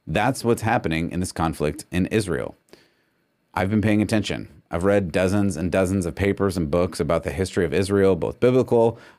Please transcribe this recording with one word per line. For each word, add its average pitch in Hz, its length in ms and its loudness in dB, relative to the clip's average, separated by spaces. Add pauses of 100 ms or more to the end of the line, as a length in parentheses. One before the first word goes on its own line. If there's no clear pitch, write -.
that's 107 360 -2
what's 117 200 0
happening 85 500 -2
in 90 80 -4
this 92 120 -4
conflict 78 580 -2
in 90 160 0
Israel. 76 500 -4 (1000)
I've 95 160 -2
been 107 120 2
paying 107 180 2
attention. 101 480 -2 (220)
I've 85 140 -2
read 98 280 2
dozens 95 460 2
and 85 120 -4
dozens 95 360 0
of 80 80 -6
papers 98 420 0
and 82 140 -2
books 87 280 0
about 82 260 0
the - 60 -4
history 90 360 -2
of 71 80 -4
Israel, 95 420 2
both - 240 -6
biblical, 120 580 4 (200)